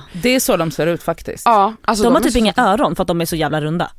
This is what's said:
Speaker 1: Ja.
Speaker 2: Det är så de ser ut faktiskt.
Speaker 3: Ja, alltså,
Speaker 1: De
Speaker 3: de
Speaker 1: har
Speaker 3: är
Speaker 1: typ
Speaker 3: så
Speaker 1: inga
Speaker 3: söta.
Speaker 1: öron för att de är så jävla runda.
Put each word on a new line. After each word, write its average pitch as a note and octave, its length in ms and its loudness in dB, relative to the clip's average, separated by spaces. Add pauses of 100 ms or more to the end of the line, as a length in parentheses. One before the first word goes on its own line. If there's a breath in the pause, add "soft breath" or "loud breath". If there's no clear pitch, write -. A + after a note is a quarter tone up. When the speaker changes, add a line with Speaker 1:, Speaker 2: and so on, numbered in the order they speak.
(120)
Speaker 1:
Ja. F3+ 100 -12
Speaker 2:
Det A#3+ 120 2
är C4 60 2
så A3 160 0
de E3 140 -2
ser D#3 160 -2
ut E3+ 160 -2
faktiskt. - 440 -8
Speaker 3:
Ja, A3 280 4 (100)
alltså, G#3 200 0
Speaker 1:
De A#3+ 40 4
Speaker 3:
de B3 60 4
Speaker 1:
har E4 60 4
Speaker 3:
är - 40 2
Speaker 1:
typ C4 80 0
Speaker 3:
så A#3+ 60 0
Speaker 1:
inga G#3+ 140 2
Speaker 3:
söta. A#3+ 160 2
Speaker 1:
öron F#3+ 280 0
för F#3+ 60 -2
att F3+ 60 -4
de E3+ 120 -2
är E3 60 -2
så E3+ 100 -4
jävla D3+ 240 -2
runda. D#3 380 -4